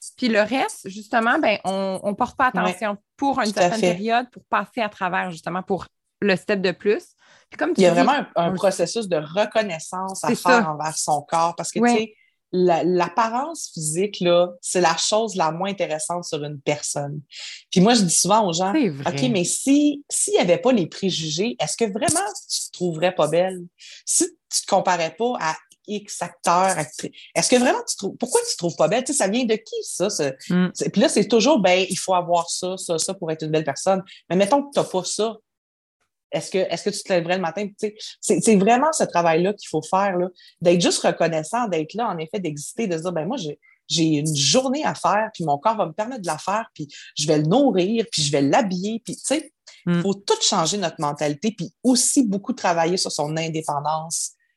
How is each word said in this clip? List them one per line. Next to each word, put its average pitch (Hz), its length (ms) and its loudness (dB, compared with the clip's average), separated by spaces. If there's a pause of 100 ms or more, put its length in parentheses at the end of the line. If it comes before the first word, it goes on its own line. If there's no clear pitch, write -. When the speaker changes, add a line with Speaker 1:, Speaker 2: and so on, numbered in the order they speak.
(160)
Speaker 1:
Puis 254 120 -2
le 220 120 4
reste, 262 480 -2
justement, 226 500 0
ben, 233 260 2
on, 190 380 -4
on 202 120 -4
porte 226 220 -4
pas 254 180 2
Speaker 2:
Ouais. 190 60 0
Speaker 1:
attention 202 360 -2 (200)
pour 277 240 0
une 214 120 0
Speaker 2:
Tout 196 60 -4
à 196 40 2
Speaker 1:
certaine 180 180 2
Speaker 2:
fait. 180 120 4
Speaker 1:
période 226 380 -2
pour - 160 -20
passer 208 340 -4
à 208 80 -2
travers, 190 420 -4
justement, 175 320 -6
pour - 240 -4 (340)
le 196 160 2
step 202 260 -2
de 180 100 2
plus. 208 320 -2 (460)
Puis - 80 -16
comme 330 160 0
tu 202 80 4
Speaker 2:
Il - 20 10
y - 20 10
a 170 40 8
Speaker 1:
dis, 170 100 4
Speaker 2:
vraiment 208 120 4 (240)
un, 170 100 2
un 180 60 0
Speaker 1:
on - 20 -2
Speaker 2:
processus 190 520 0
de 175 100 -2
reconnaissance 185 1080 -4
à - 40 0
Speaker 1:
C'est 240 80 2
Speaker 2:
faire 233 280 4
Speaker 1:
ça. 160 80 -2
Speaker 2:
envers 151 240 -4
son 147 260 0
corps 165 340 0
parce 170 140 -6
que, - 80 -4
Speaker 1:
Ouais. 240 160 4
Speaker 2:
tu 233 80 2
sais, 220 120 -10 (420)
la, 175 280 4
l'apparence 226 880 0
physique, 170 460 -4
là, 175 300 4 (100)
c'est - 200 -2
la 170 160 4
chose 214 380 -2
la 165 160 0
moins 180 200 -4
intéressante 170 540 -4
sur 147 200 -6
une 147 160 -10
personne. 147 600 -4 (520)
Puis 185 80 6
moi, 220 140 6
je 226 80 4
dis 165 120 0
souvent 208 320 4
aux 175 60 -2
gens, 185 200 0
Speaker 1:
C'est 294 180 2
vrai. 139 220 -4
Speaker 2:
Ok, 185 200 0
mais 185 100 2
si, 285 680 2
s'il - 260 0
y 415 40 4
avait 175 200 4
pas 233 120 2
les 208 160 4
préjugés, 165 720 -4
est-ce 156 160 -2
que 233 140 0
vraiment 311 340 0 (240)
tu - 180 -6
te - 60 -20
trouverais 175 400 -2
pas 170 140 2
belle ? 180 320 0 (480)
Si - 220 0
tu - 340 -8
te - 60 -18
comparais 180 500 0
pas 240 220 0
à 160 160 -4 (320)
X 208 340 -8
acteur, 180 560 2
actrice, - 320 -8 (240)
est-ce - 160 2
que 247 60 8
vraiment 285 320 2
tu - 80 -6
trouves, - 220 -8
pourquoi 330 300 0
tu - 40 -4
te - 60 -6
trouves 170 180 -2
pas 160 100 6
belle ? 214 160 0
Tu 247 100 -4
sais, - 60 -2
ça 208 100 2
vient 240 160 0
de 220 120 2
qui, - 260 -10
ça ? - 260 -4
Ce, 147 240 -2 (160)
Speaker 1:
Mm. 180 260 2
Speaker 2:
c'est, - 160 -4
puis 196 120 0
là, 302 60 6
c'est 240 180 2
toujours, 240 320 4
ben, 185 320 4
il 185 80 -4
faut - 160 -2
avoir 170 340 2
ça, 185 280 -6
ça, 175 220 -4
ça 190 160 -4
pour 160 180 -6
être 156 100 -6
une 156 80 -4
belle 156 140 2
personne. 190 360 0 (300)
Mais 170 60 0
mettons 202 260 4
que 285 100 -14
t'as 170 120 0
pas 185 180 -2
ça. 214 340 -4 (960)
Est-ce 151 180 -6
que, 196 80 0
est-ce 170 240 -2
que - 80 -2
tu - 140 -6
te - 80 -4
lèverais 175 240 0
le 190 60 -4
matin ? 170 220 -4
Tu 202 140 -10
sais, 214 160 -6 (260)
c'est, - 200 2
c'est 220 160 6
vraiment 240 360 4
ce 277 120 -2
travail-là 170 480 2
qu'il - 160 -14
faut 156 140 -4
faire, 190 360 0
là, 180 80 0 (340)
d'être 175 200 4
juste 269 220 2
reconnaissant, 170 640 -2
d'être 160 260 -4
là, 226 140 -4
en 180 100 -6
effet, 160 220 -8
d'exister, 160 480 -6
de 175 80 -2
se 160 60 -8
dire, « 185 100 -4
Ben, 160 120 -4
moi, 220 120 -4
j'ai, 156 240 -10 (260)
j'ai 160 180 0 (120)
une 151 180 -2
journée 254 500 0
à 180 120 -2
faire, 208 360 0
puis 175 120 -8
mon 143 140 0
corps 220 180 0
va 202 100 0
me 160 60 -10
permettre 226 300 -6
de 170 40 -10
la 156 120 -2
faire, 208 360 -4
puis 147 140 -12 (280)
je 151 120 -2
vais 156 100 4
le 151 60 2
nourrir, 214 640 2
puis - 120 -4
je 143 100 -2
vais 143 100 2
l'habiller. » 196 600 0
Puis, - 100 -10
tu - 80 -14
sais, 302 300 -4 (340)
Speaker 1:
Mm. 175 140 2
Speaker 2:
faut 190 140 0
tout 196 280 -2
changer 185 360 0
notre 170 220 -4
mentalité, 147 560 -2
puis - 160 -8 (120)
aussi 247 420 4
beaucoup 196 280 -4
travailler 170 420 0
sur - 160 -4
son 151 240 -4
indépendance 156 960 -4 (240)